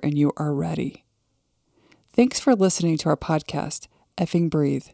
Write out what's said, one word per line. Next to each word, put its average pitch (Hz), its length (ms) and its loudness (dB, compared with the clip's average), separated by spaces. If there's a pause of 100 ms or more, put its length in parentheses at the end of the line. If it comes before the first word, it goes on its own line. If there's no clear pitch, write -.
and 147 140 -2
you 147 200 2
are 147 180 -2
ready. 151 500 -4 (1080)
Thanks 247 260 4
for 262 160 4
listening 175 440 2
to - 100 -2
our 151 80 2
podcast, - 720 -4 (300)
Effing 170 320 2
Breathe. 139 440 0